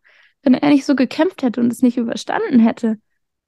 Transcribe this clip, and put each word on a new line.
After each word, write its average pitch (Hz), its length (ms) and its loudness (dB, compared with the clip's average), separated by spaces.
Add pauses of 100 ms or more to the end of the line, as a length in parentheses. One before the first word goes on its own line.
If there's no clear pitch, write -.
(420)
wenn 254 120 4
er 285 160 0
nicht 277 160 2
so 285 80 0
gekämpft 302 480 -2
hätte 247 180 -2
und 240 120 0
es 226 100 -12
nicht 240 140 0
überstanden 254 640 -2
hätte, 220 400 0 (480)